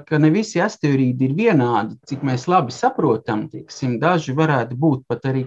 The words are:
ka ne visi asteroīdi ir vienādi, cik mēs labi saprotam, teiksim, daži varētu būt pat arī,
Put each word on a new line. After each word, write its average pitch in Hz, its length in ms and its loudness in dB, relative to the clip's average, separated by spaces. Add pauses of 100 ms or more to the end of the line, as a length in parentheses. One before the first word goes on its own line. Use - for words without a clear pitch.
ka 151 180 -2
ne 156 140 6
visi 208 300 0
asteroīdi 135 680 0
ir 135 80 -2
vienādi, 120 680 2
cik 135 180 -8
mēs 127 240 -2
labi 170 240 2
saprotam, 120 760 -2
teiksim, - 520 -6
daži 160 320 0
varētu 131 460 0
būt 147 260 0
pat - 240 -6
arī, 131 180 -2